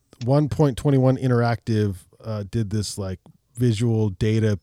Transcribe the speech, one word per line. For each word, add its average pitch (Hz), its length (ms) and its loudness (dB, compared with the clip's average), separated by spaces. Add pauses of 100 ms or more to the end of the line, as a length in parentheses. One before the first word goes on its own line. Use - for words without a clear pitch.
(240)
one 143 260 2
point 143 280 2
twenty-one 131 400 2
Interactive, 117 800 0 (280)
uh, 107 260 -8
did 113 200 -4
this, 104 280 -4
like, 95 220 -8 (360)
visual 113 560 0
data 107 520 0